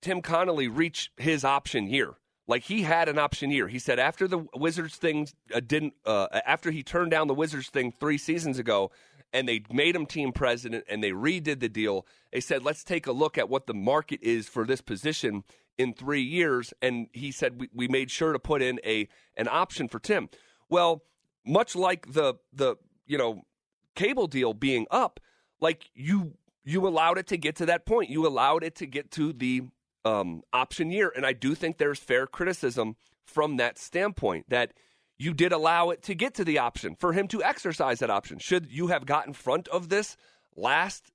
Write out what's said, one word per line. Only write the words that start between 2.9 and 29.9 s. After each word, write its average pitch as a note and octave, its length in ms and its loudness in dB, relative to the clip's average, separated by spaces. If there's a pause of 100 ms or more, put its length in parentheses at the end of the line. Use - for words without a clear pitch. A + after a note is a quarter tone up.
an D3 100 2
option C#3+ 320 0
year. B2+ 160 0
He A2+ 100 -8
said B2 220 0
after D#3+ 280 2
the F3 280 -2
Wizards D#3+ 400 -2
thing, D3+ 320 0 (260)
uh, A#2 60 0
didn't, D3 340 0 (120)
uh, G2+ 220 2 (180)
after D#3+ 260 0
he D#3 100 -6
turned E3+ 300 -2
down D#3 160 4
the C#3 60 0
Wizards D3+ 360 -2
thing B2+ 220 -2
three D3 260 -2
seasons D#3+ 400 -2
ago G#2+ 340 0 (400)
and B2+ 160 0
they A2+ 240 -2
made D3 240 2
him D#3 120 -4
team C#3+ 240 -4
president A#2+ 580 -2
and G#2+ 140 -4
they G2+ 80 0
redid D3 480 -2
the A#2+ 100 -2
deal, G#2 380 -2 (240)
they B2 80 -4
said, C3 240 -2
"Let's D3+ 200 -4
take E3+ 220 -4
a C3+ 60 -2
look D3 260 0
at A2 120 0
what C3 180 -2
the A2 80 -6
market C3+ 480 0
is A2+ 260 0
for A2+ 160 -2
this B2+ 160 0
position G#2+ 640 -4 (340)
in B2 160 0
three C#3 300 -2
years." C#3 580 0
And A#2+ 300 0
he C3+ 200 -8
said, B2 280 -4
"We, B2+ 120 -10
we B2 160 -4
made C3 220 0
sure D#3+ 240 0
to C#3 60 -2
put C#3+ 240 0
in B2+ 200 0
a, G#2+ 240 0 (280)
an A#2 120 -2
option D3+ 400 0
for A2+ 120 -10
Tim." F#3 300 -2 (400)
Well, E3+ 340 4 (420)
much F#3 300 2
like F3+ 380 0
the, C#3 220 4 (180)
the, C3 240 2 (280)
you C#3+ 120 -2
know, A#2 260 -2 (520)
cable A3+ 320 0
deal B2+ 260 0
being A#2+ 360 0
up, A#3 300 0 (400)
like, D#3+ 340 0
you, E3 400 0 (300)
you F#3 240 0
allowed E3 300 4
it F#3+ 100 -6
to F3 100 -2
get D#3 200 -2
to F3 100 -2
that E3+ 180 2
point. A3 240 2
You D#3 180 0
allowed C#3 360 2
it D#3+ 120 -8
to E3+ 100 -10
get C#3 260 -8
to D#3 220 -2
the, B2+ 300 -2 (420)